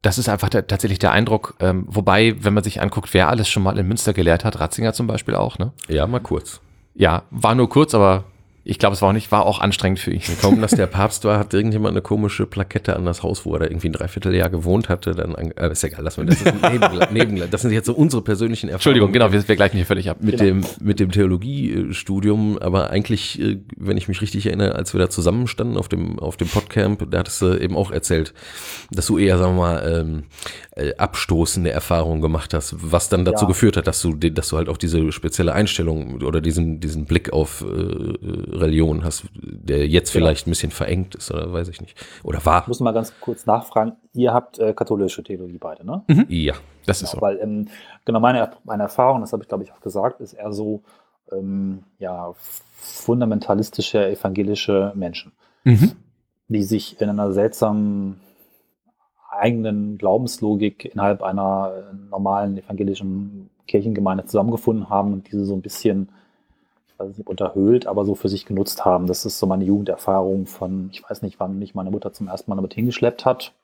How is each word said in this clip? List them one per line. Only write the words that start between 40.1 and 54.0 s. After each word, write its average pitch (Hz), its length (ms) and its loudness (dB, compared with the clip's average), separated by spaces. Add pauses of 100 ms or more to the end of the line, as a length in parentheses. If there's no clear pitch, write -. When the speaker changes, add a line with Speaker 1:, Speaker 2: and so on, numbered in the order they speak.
Speaker 3:
Genau. 82 140 4
Speaker 2:
vielleicht 78 200 2
ein 85 40 -2
bisschen 80 220 -2
verengt 90 420 -4
ist, - 160 -14
oder 80 220 -6
weiß 87 160 -4
ich 85 120 -14
nicht. - 160 -18 (280)
Oder 76 200 -4
war. 87 180 6
Speaker 3:
Ich - 60 -12
muss 120 120 -4
mal 120 100 2
ganz 113 300 -2
kurz - 260 -8
nachfragen, 113 460 0 (200)
ihr 120 220 2
habt, 123 240 -2
äh, 110 160 2
katholische 101 480 -2
Theologie 90 360 -12
beide, 82 280 -14
ne? 170 220 -8
Speaker 1:
Mhm. 170 200 6
Speaker 2:
Ja. 78 260 0 (300)
Speaker 1:
Das - 160 -2
ist 90 120 -8
Speaker 3:
Genau, - 80 -8
Speaker 1:
so. 107 60 0
Speaker 3:
weil, 98 140 -2
ähm, 107 280 -6 (360)
genau, 113 140 0
meine, 120 320 2 (140)
meine 104 180 -4
Erfahrung, 127 380 2
das 104 120 -8
habe 104 120 -8
ich, - 40 -20
glaub 98 140 -6
ich, 95 100 -14
auch - 80 -20
gesagt, 101 400 -4
ist 107 120 -14
eher 107 200 -10
so, 107 300 -6 (500)
ähm, 95 520 -6 (160)
ja, 87 340 -10 (680)
fundamentalistische, 107 1080 0